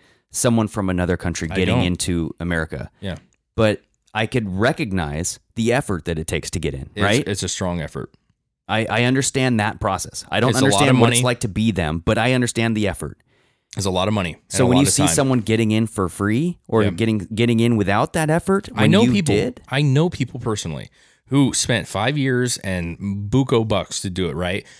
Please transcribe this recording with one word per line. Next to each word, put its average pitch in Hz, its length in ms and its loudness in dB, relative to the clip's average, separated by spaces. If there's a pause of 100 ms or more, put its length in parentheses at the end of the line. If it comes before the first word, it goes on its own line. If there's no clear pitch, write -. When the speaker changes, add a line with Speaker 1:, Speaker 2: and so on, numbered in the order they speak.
(300)
Speaker 1:
someone 113 380 2
from 98 220 -4
another 90 260 0
country 85 340 -4
Speaker 2:
I 90 40 -6
Speaker 1:
getting 90 220 0
Speaker 2:
don't. - 100 2
Speaker 1:
into 87 540 -2
America. 80 500 -4 (100)
Speaker 2:
Yeah. 92 160 -10 (380)
Speaker 1:
But 107 280 0 (300)
I 110 140 -2
could 110 220 -2
recognize 92 920 -2 (160)
the 113 180 0
effort 107 340 -2
that 82 120 -2
it 78 80 -6
takes - 240 -6
to - 80 -6
get 78 160 -4
in, 65 220 -12
Speaker 2:
It's, 104 80 -4
Speaker 1:
right? 110 240 2
Speaker 2:
it's 104 160 -4
a 90 40 -4
strong 87 320 -4
effort. 73 320 -10 (540)
Speaker 1:
I, 107 200 -2
I 113 180 0
understand 127 560 0
that 104 180 -2
process. - 520 -4
I 98 100 0
don't 120 100 4
Speaker 2:
It's 110 100 0
a - 40 4
lot 107 40 6
of 101 60 4
Speaker 1:
understand 127 260 6
what 117 100 8
it's 117 80 0
Speaker 2:
money. 123 60 2
Speaker 1:
like 123 160 0
to 117 80 -2
be 107 220 0
them, 82 340 0
but 110 140 0
I 120 140 2
understand 117 440 0
the 104 120 0
effort. 80 300 -8 (580)
Speaker 2:
It's 95 100 -2
a 98 40 0
lot 92 180 0
of 107 60 0
money 90 180 -2
and - 160 -20
Speaker 1:
So - 160 0
Speaker 2:
a - 40 4
Speaker 1:
when 127 100 4
Speaker 2:
lot - 40 6
Speaker 1:
you - 60 4
Speaker 2:
of 95 60 2
Speaker 1:
see - 120 2
Speaker 2:
time. - 80 0
Speaker 1:
someone 131 260 2
getting 110 300 0
in 110 160 2
for 95 220 -2
free 117 580 -2
or 110 160 2
Speaker 2:
Yeah. 101 80 2
Speaker 1:
getting, 107 280 0
getting 113 420 0
in 120 160 4
without 104 380 0
that 156 160 0
effort, 190 440 0
Speaker 2:
I 123 80 0
Speaker 1:
when 147 80 6
Speaker 2:
know 196 120 6
Speaker 1:
you 247 100 4
Speaker 2:
people. 170 220 2
Speaker 1:
did 233 340 -2
Speaker 2:
I 135 140 0
know 151 260 4
people 127 320 -6
personally 90 480 -6 (400)
who 135 240 4
spent - 360 -2
five 117 280 -2
years 127 420 0
and 87 400 -4 (320)
buco 123 360 2
bucks 101 340 -4
to 101 80 -6
do 90 200 -2
it, 69 60 -6
right? 90 300 -4 (160)